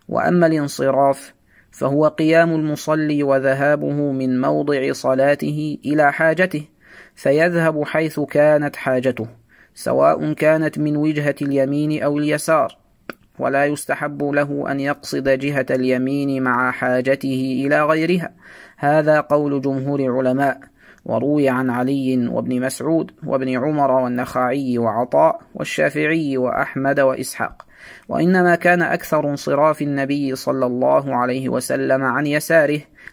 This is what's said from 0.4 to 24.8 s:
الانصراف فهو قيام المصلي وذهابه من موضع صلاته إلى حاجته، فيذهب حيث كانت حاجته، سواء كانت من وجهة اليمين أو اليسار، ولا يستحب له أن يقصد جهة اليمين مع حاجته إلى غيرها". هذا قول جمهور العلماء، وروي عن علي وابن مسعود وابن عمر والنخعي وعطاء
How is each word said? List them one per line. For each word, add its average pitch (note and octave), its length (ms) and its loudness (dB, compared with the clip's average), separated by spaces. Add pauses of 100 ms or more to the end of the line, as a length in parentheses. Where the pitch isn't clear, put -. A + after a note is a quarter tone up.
الانصراف C#3 840 0 (380)
فهو C#3+ 360 0
قيام E3 480 2
المصلي D3+ 680 -2
وذهابه C#3+ 880 0
من B2+ 300 -2
موضع C#3+ 500 0
صلاته C#3+ 960 0
إلى C#3+ 280 4
حاجته، D#3+ 500 0 (520)
فيذهب D#3+ 680 2
حيث D#3 360 -2
كانت D3 560 2
حاجته، B2+ 520 -2 (480)
سواء D3 580 0
كانت D#3 460 0
من D3+ 180 0
وجهة D3 440 0
اليمين C#3+ 640 0
أو D3 140 0
اليسار، D3 600 0 (640)
ولا C3+ 260 0
يستحب D3 580 -4
له C#3+ 480 -2
أن C#3 80 -4
يقصد C#3 500 -4
جهة C3+ 400 0
اليمين C3 720 0
مع B2+ 280 0
حاجته C3 960 -2
إلى D3+ 200 2
غيرها". D#3+ 480 0 (440)
هذا D3+ 420 4
قول D3 420 0
جمهور C#3 380 -2
العلماء، C3 600 0 (460)
وروي C3+ 440 0
عن B2+ 200 0
علي B2+ 580 0
وابن A#2+ 340 -4
مسعود C#3+ 500 -2 (140)
وابن C3 320 -2
عمر C#3+ 340 0
والنخعي B2+ 880 -2
وعطاء B2 640 0 (140)